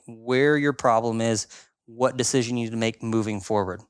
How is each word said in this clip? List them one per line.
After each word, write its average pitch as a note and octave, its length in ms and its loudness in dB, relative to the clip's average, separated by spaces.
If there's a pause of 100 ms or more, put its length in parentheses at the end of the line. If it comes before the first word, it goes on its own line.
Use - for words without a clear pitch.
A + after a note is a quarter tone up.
where B2+ 480 2
your C#3+ 160 0
problem A2+ 480 2
is, A2+ 280 0 (400)
what A#2+ 280 -2
decision B2 400 0
you A#2 120 -2
need A2 40 -10
to A2+ 60 -6
make A2+ 260 -4
moving A2 380 -2
forward. F#2 480 -2